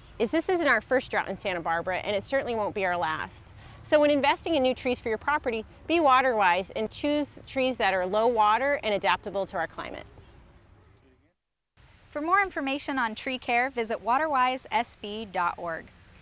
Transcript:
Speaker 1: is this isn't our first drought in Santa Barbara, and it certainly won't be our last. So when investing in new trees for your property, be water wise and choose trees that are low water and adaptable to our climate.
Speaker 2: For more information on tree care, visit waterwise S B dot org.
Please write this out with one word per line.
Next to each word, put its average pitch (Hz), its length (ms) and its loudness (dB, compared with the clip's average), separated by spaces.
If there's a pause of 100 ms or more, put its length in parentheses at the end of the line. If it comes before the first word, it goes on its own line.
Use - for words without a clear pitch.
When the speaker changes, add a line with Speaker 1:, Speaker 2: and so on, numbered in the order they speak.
(180)
Speaker 1:
is 233 140 0
this 320 160 0
isn't 349 180 2
our 240 140 4
first - 320 -2
drought 202 160 0
in 190 80 -6
Santa 180 240 -4
Barbara, 170 380 -2
and 208 180 -2
it 202 80 -4
certainly 240 320 -2
won't 202 180 -2
be 196 100 -2
our 180 120 0
last. 160 580 -6 (300)
So 302 160 4
when 294 100 6
investing 294 460 2
in 262 80 4
new 254 100 2
trees 247 240 -4
for - 100 -8
your 220 100 0
property, 254 460 -2 (220)
be 339 140 2
water 262 340 6
wise 190 380 2
and 220 180 -4
choose 294 560 -2
trees 254 300 0
that 190 180 2
are 185 100 0
low 208 220 2
water 240 560 4
and 214 100 0
adaptable 190 540 0
to - 100 -8
our 160 120 -2
climate. - 360 -12 (2000)
Speaker 2:
For 294 100 -8
more 359 220 2
information 285 560 -4
on 226 160 -2
tree 262 240 -6
care, 247 320 0
visit 226 320 -4
waterwise 254 680 0
S 226 280 -2
B 214 260 -8
dot 180 320 -2
org. 170 260 -8 (380)